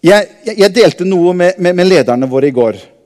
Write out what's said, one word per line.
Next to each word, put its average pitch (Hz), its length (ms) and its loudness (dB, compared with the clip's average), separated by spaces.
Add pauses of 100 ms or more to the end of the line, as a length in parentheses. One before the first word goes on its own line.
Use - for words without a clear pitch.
Jeg, 196 220 4 (180)
jeg, 220 160 -10
jeg 196 160 2
delte 180 320 0
noe 180 240 0
med, 180 320 0
med, 180 140 0
med 185 100 2
lederne 131 400 0
våre 135 220 0
i 127 40 -12
går. 113 220 -2 (300)